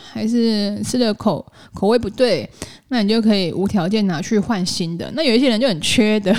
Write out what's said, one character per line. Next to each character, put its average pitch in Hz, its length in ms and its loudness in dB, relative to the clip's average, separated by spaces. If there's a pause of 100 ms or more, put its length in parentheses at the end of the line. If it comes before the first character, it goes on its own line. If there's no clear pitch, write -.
(120)
还 220 160 -6
是 214 560 0
吃 247 140 -2
的 226 160 2
口-， - 320 -2 (300)
口 196 140 0
味 240 100 2
不 208 100 -4
对， 185 400 0 (380)
那 240 160 0
你 196 60 0
就 226 120 2
可 214 140 4
以 185 160 0
无 190 160 -2
条 180 180 0
件 202 220 0
拿 180 140 -2
去 208 180 0
换 196 260 -2
新 170 320 -4
的。 - 160 -8
那 294 80 -4
有 247 140 2
一 240 60 4
些 277 80 2
人 214 100 0
就 269 80 2
很 160 140 -2
缺 214 400 2
德， 185 180 0